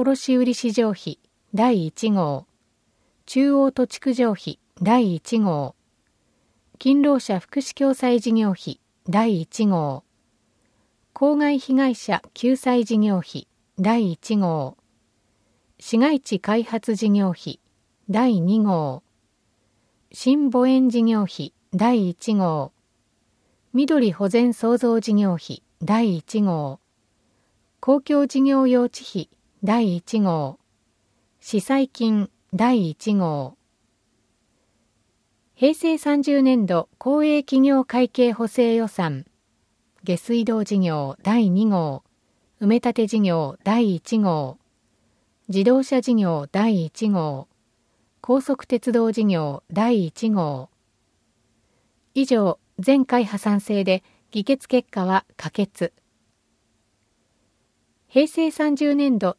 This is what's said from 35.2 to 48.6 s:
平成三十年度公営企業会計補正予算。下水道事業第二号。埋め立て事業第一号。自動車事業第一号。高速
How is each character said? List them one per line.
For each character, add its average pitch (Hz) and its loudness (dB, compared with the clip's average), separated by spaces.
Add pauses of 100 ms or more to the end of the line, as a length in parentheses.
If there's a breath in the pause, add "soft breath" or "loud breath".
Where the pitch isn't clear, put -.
平 294 2
成 320 -2
三 294 0
十 277 2
年 254 2
度 175 -2 (100)
公 294 0
営 294 2
企 269 0
業 269 4
会 247 0
計 240 0
補 233 -4
正 233 0
予 226 0
算。 151 -6 (800)
下 180 -2
水 233 -2
道 220 -2
事 202 -2
業 151 -2
第 214 2
二 190 2
号。 156 -2 (580)
埋 202 0
め 220 4
立 240 0
て 220 0
事 220 -2
業 165 0
第 208 2
一 220 -4
号。 160 -2 (880)
自 196 -2
動 254 4
車 262 -2
事 247 0
業 170 0
第 196 0
一 214 -6
号。 151 -4 (720)
高 262 0
速 269 -6